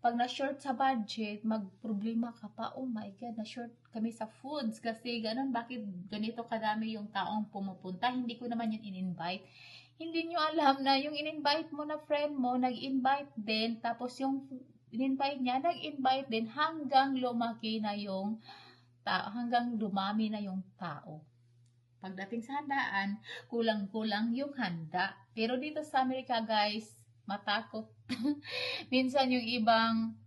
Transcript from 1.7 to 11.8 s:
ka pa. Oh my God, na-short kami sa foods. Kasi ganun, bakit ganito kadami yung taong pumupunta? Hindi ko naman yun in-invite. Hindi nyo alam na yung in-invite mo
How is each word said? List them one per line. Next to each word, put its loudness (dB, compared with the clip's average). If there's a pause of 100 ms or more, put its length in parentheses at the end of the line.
ka -14
pa. -8
Oh -6
my -6
God, -8
na-short -8 (240)
kami 0
sa -6
foods. -4
Kasi -4
ganun, 0
bakit -4 (240)
ganito -4
kadami -2
yung -6
taong 0
pumupunta? -2
Hindi -2
ko -6
naman 0
yun -8
in-invite. -4 (560)
Hindi -2
nyo 0
alam 4
na 6
yung -2
in-invite 0
mo -6